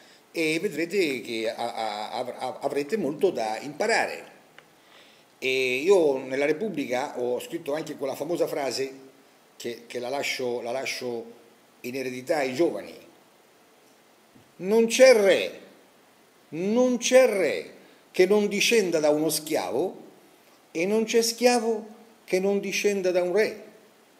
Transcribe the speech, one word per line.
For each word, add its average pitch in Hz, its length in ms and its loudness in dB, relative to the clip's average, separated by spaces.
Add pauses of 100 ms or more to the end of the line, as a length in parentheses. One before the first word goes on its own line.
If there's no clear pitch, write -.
(300)
e 160 300 0
vedrete 170 600 -2
che 113 300 -4
a, 117 240 -6
a, 107 380 -6
av-, 120 260 -6
av-, 127 220 -8
avrete 143 360 -4
molto 165 340 0
da 113 300 -4
imparare. 143 760 -2 (1000)
E 131 380 0
io 156 420 4
nella 131 280 -4
Repubblica 143 720 -4
ho 123 220 -2
scritto 147 340 -8
anche 151 220 -8
quella 131 180 -6
famosa 156 320 -2
frase 135 600 -6 (500)
che, 117 300 -10
che - 120 -8
la 120 100 -8
lascio, 127 520 -4
la 117 100 -8
lascio 123 640 -6 (480)
in 123 160 -8
eredità 127 400 -4
ai 131 180 -2
giovani. 123 400 -2 (1600)
"Non 220 300 2
c'è 254 280 8
re, 175 460 2 (880)
non 226 480 2
c'è 254 280 6
re 151 460 0 (380)
che 185 160 4
non 208 220 4
discenda 190 520 2
da 151 100 4
uno 151 180 2
schiavo, 143 800 -4 (640)
e 165 160 -2
non 220 180 2
c'è 226 180 2
schiavo 226 640 0 (380)
che 185 140 0
non 196 220 2
discenda 196 500 0
da 180 120 2
un 180 100 0
re." 208 320 0 (560)